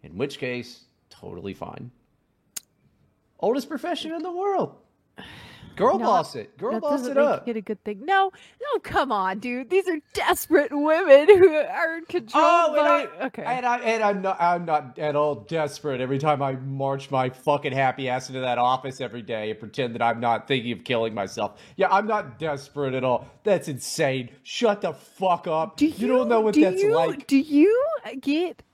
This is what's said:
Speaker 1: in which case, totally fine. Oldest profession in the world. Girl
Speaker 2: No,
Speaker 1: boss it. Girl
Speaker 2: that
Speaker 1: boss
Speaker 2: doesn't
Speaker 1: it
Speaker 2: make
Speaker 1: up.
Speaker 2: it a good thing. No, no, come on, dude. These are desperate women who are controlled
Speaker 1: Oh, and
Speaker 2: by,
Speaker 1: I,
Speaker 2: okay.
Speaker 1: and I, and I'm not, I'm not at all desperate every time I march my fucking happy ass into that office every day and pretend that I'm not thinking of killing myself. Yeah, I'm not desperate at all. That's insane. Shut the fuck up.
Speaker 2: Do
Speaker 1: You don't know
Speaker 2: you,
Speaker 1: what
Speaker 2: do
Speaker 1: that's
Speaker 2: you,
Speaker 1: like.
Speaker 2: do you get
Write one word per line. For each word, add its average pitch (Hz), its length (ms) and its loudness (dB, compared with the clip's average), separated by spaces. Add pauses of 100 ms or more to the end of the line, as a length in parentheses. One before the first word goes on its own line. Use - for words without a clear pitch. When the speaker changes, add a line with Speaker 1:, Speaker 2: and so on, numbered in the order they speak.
Speaker 1:
in 76 160 -18
which 139 200 -6
case, 123 460 -10 (240)
totally 92 460 -14
fine. - 360 -14 (1500)
Oldest 240 280 -2
profession 320 440 -6
in 330 100 -8
the 359 100 -8
world. 359 440 -4 (1000)
Girl 240 220 2
Speaker 2:
No, 220 80 -2
Speaker 1:
boss 185 300 0
it. 107 200 -14
Girl 208 160 -4
Speaker 2:
that 220 80 -2
Speaker 1:
boss 285 200 -2
Speaker 2:
doesn't 262 180 -2
Speaker 1:
it - 20 4
Speaker 2:
make 240 80 4
Speaker 1:
up. - 200 -2
Speaker 2:
it 226 100 -4
a - 20 -8
good 208 240 -10
thing. 214 220 -10
No, 392 260 2 (300)
no, 523 160 -4
come 277 340 -2
on, 190 280 -2
dude. 247 280 -8
These 370 200 2
are 330 100 -2 (160)
desperate 294 580 0
women 302 560 6
who 370 260 10
are 320 540 -2
controlled 226 260 -6
Speaker 1:
Oh, 330 440 4
and 294 320 2
Speaker 2:
by, 165 120 -12
Speaker 1:
I, 262 40 -6
Speaker 2:
okay. 233 180 -10
Speaker 1:
and 247 220 -4
I, 240 140 0
and 226 220 0
I'm 202 200 0
not, 190 180 -2
I'm 175 240 2
not 151 340 -4
at 151 180 -2
all 147 180 2
desperate 139 640 -6
every 127 160 -2
time 147 240 0
I 139 120 -2
march 135 580 -6
my 131 180 0
fucking 143 460 -2
happy 131 340 0
ass 127 220 -4
into 131 100 -8
that 127 160 -2
office 127 460 -2
every 120 180 -10
day 110 300 -6
and 107 100 -8
pretend 117 360 -6
that 110 40 -4
I'm 117 180 2
not 117 300 0
thinking 120 240 -2
of 98 100 -8
killing 113 300 -2
myself. 101 480 -6 (160)
Yeah, 143 140 2
I'm 202 160 2
not 190 320 -4
desperate 143 560 -6
at 131 100 -2
all. 123 220 0 (180)
That's 190 240 0
insane. 131 640 -4 (140)
Shut 202 360 0
the 170 140 -4
fuck 180 520 -2
up. 160 300 -2
Speaker 2:
Do 294 120 2
Speaker 1:
You 240 200 -2
don't 254 220 2
know 233 80 4
Speaker 2:
you, 220 60 2
Speaker 1:
what 214 100 2
Speaker 2:
do 302 80 6
Speaker 1:
that's 370 200 2
Speaker 2:
you, 427 120 4
Speaker 1:
like. - 320 0
Speaker 2:
do 277 100 2
you 311 500 4 (360)
get 311 400 -4 (120)